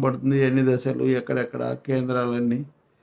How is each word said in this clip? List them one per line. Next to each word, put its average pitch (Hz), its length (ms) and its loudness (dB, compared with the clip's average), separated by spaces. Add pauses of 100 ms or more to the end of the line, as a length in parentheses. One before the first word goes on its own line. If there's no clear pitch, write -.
పడుతుంది, 131 320 0 (120)
ఎన్ని 131 220 2
దశలు, 127 340 0 (160)
ఎక్కడెక్కడ 123 420 -4 (260)
కేంద్రాలన్నీ, 123 720 0 (420)